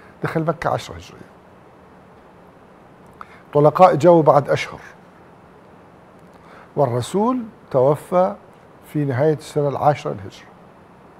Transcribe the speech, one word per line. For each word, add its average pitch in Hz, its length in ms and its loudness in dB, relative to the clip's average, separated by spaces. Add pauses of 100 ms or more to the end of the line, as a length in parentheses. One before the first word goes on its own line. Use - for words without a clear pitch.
(240)
دخل 160 200 -4
مكة 160 260 -4
عشرة - 260 -6
هجرية. - 240 -20 (2250)
طلقاء 151 420 6
جاءوا 165 280 6
بعد 147 260 2
أشهر، - 300 -6 (2000)
والرسول 180 680 -2 (280)
توفى 165 640 0 (580)
في 147 120 -4
نهاية 139 280 0
السنة 143 360 -6
العاشرة 147 420 -2
للهجرة. - 360 -16 (720)